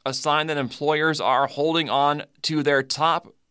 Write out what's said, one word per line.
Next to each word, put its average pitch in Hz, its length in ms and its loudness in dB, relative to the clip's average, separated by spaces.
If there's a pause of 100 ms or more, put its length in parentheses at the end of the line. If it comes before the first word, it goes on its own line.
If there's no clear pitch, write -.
a 135 80 -4
sign 151 320 0
that 156 100 -2
employers 151 640 0
are 131 260 2
holding 151 440 0
on 143 320 2 (180)
to 151 220 -2
their 139 200 2
top, 156 520 -2 (160)